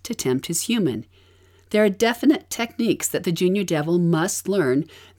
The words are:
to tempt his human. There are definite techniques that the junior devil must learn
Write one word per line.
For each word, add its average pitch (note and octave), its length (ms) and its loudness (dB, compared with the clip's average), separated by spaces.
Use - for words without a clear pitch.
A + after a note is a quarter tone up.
to A#3+ 100 -8
tempt - 320 -2
his - 160 -4
human. D#3+ 420 -2
There G#3+ 140 2
are G#3+ 40 4
definite A#3+ 600 0
techniques - 580 -4
that - 160 -4
the F#3 80 0
junior F#3 320 0
devil E3 340 0
must E3+ 480 0
learn D#3+ 380 2